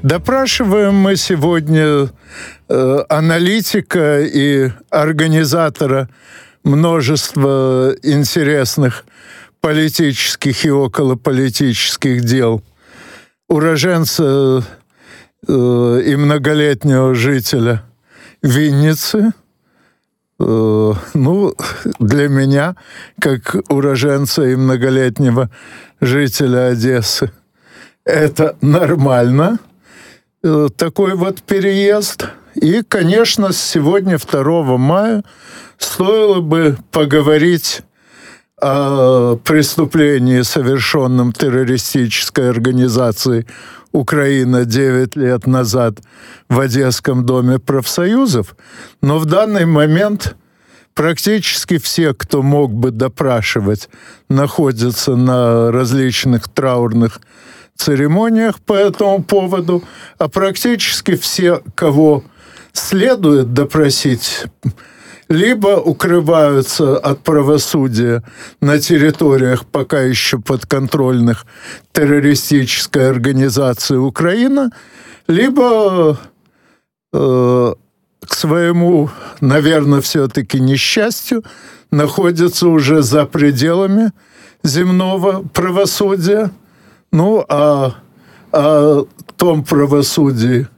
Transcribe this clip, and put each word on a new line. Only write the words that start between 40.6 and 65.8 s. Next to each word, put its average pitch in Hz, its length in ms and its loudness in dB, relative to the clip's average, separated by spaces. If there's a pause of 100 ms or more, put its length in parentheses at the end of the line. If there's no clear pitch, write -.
террористической 127 1160 -2
организацией 123 1000 0 (460)
«Украина» 135 720 0
девять 127 520 0
лет 123 300 -2
назад 120 520 0 (500)
в 123 120 2
Одесском 127 680 -2
доме 127 320 2
профсоюзов. 175 960 -2 (460)
Но 143 160 2
в 160 80 -2
данный 190 400 2
момент 165 720 0 (580)
практически 175 840 -2
все, 151 360 -2
кто - 280 -4
мог 139 300 2
бы 117 200 -2
допрашивать, 110 960 -2 (400)
находятся 131 880 0
на 120 560 2
различных 127 760 0
траурных 117 720 -2 (560)
церемониях 202 840 0
по - 140 -4
этому 196 480 2
поводу, 180 600 0 (360)
а 156 100 -8
практически 196 880 -2
все, 175 440 -2 (140)
кого 151 480 2 (500)
следует 180 800 0
допросить, 143 920 -2 (840)
либо 202 520 0